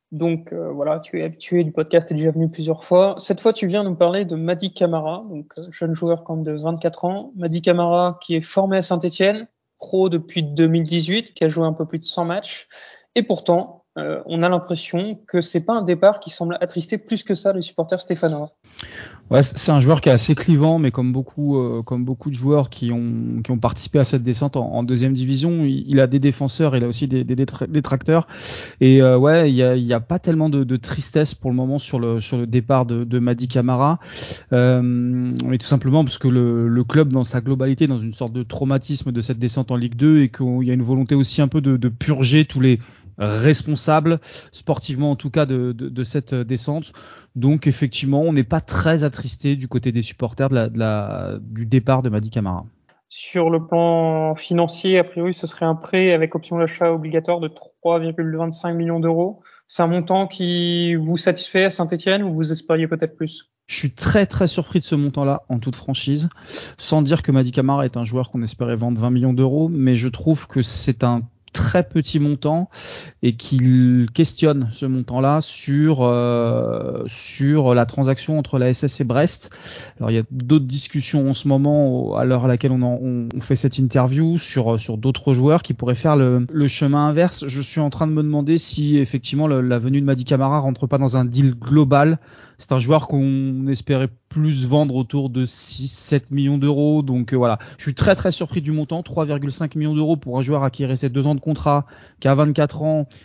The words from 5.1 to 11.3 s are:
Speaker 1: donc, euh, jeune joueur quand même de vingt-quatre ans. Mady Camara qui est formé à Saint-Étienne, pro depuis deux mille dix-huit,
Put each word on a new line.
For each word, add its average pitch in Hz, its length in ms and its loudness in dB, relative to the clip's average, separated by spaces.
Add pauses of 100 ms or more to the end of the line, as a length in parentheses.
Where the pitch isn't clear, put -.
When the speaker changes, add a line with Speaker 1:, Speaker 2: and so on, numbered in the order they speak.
Speaker 1:
donc, 147 280 -14
euh, 170 120 -14
jeune 165 240 -4
joueur 165 300 -2
quand 160 140 -8
même 156 80 -6
de 151 80 -6
vingt-quatre 160 500 -6
ans. 202 320 -6
Mady 170 260 -4
Camara 175 600 2
qui - 120 -8
est 160 80 0
formé 190 360 0
à 185 40 2
Saint-Étienne, 185 680 -2 (280)
pro 190 300 0
depuis 170 360 -4
deux 151 240 2
mille 165 160 2
dix-huit, 170 500 -2